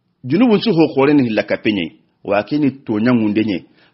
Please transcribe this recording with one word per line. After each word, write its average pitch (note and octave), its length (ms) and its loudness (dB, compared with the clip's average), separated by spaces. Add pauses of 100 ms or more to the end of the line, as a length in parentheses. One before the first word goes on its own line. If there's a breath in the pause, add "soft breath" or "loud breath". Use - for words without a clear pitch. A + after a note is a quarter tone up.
(240)
Junubun G3+ 360 2
su A3 120 0
ho D#3+ 220 2
khore C#3 200 2
ni C#3 80 4
hilla G#2+ 200 0
kapenye. G2 500 -4 (320)
Wa G2+ 180 0
kini D3 280 -2
tonya A#2 440 -2
ngunde A2 300 0
nye. F#2 200 -4 (300 soft breath)